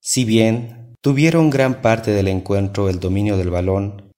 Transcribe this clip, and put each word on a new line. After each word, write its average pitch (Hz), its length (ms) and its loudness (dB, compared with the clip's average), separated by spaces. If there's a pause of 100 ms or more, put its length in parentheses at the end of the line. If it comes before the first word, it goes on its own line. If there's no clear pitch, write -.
Si - 240 -2
bien 113 720 0
tuvieron 156 500 2
gran 131 320 0
parte 113 300 2
del 98 160 0
encuentro 98 600 -2
el 90 100 -4
dominio 98 380 -2
del 90 120 -2
balón 95 680 -4